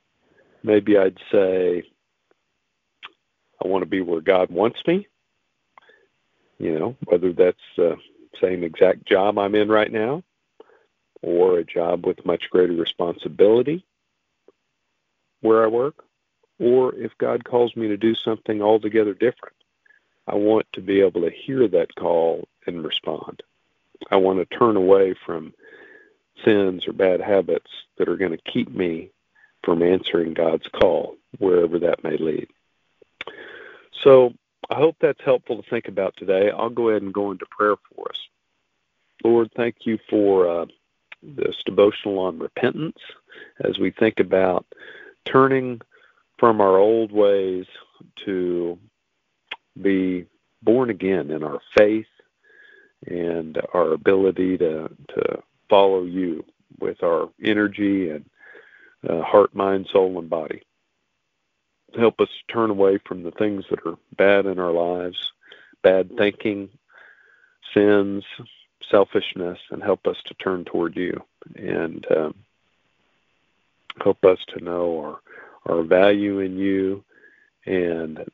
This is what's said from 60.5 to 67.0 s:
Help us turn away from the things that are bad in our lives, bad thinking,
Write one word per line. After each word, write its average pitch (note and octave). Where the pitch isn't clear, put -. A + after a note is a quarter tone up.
Help A2+
us G2+
turn A2+
away G2
from F2+
the E2+
things G#2
that -
are E2
bad G2
in F#2+
our F2+
lives, F2
bad F#2
thinking, G2+